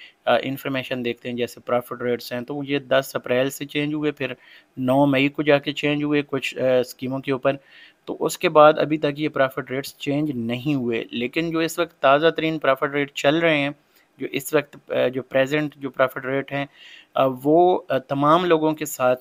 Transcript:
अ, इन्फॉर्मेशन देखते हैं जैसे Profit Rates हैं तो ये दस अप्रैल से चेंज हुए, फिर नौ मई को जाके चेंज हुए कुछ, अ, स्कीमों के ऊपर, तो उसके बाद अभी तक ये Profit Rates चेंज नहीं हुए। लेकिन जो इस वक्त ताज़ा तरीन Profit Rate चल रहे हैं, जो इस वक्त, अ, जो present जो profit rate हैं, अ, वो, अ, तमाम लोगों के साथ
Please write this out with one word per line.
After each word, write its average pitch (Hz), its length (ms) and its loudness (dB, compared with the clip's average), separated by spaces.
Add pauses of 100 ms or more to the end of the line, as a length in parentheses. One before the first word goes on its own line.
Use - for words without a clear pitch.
(260)
अ, 120 100 4
इन्फॉर्मेशन 131 640 -4
देखते 120 260 -6
हैं 123 80 -8
जैसे 120 240 -6
Profit 123 420 -4
Rates 120 300 -4
हैं 123 120 -8
तो 147 180 -8
ये 139 160 -2
दस 131 380 0
अप्रैल 127 340 0
से - 140 -10
चेंज 147 300 -4
हुए, 151 160 -2
फिर 131 260 -8 (420)
नौ 131 280 4
मई 139 220 4
को 143 140 -4
जाके 143 300 2
चेंज 147 320 -2
हुए 147 180 0
कुछ, - 360 -6
अ, 127 240 2
स्कीमों 131 380 -8
के 139 120 -4
ऊपर, 135 260 -2 (480)
तो - 80 -6
उसके 160 340 -4
बाद 156 300 8
अभी 147 200 0
तक 147 200 -2
ये 151 100 -2
Profit 135 420 -2
Rates 135 300 -6
चेंज 147 300 -2
नहीं 123 440 -4
हुए। 117 380 -2
लेकिन 139 380 -4
जो 160 120 -2
इस 160 160 -4
वक्त 170 240 -4
ताज़ा 147 280 6
तरीन 160 280 -4
Profit 139 360 0
Rate 143 220 -2
चल 143 180 2
रहे 165 240 2
हैं, 143 160 -2 (460)
जो 135 60 -8
इस - 280 -8
वक्त, 143 380 -2
अ, 127 160 0
जो 127 140 -6
present 139 560 0
जो 139 120 -8
profit 131 360 -2
rate 139 260 -4
हैं, 139 160 -6 (480)
अ, 139 80 4
वो, 147 680 2
अ, 131 80 0
तमाम 147 460 2
लोगों 156 300 2
के 151 120 -10
साथ 127 340 0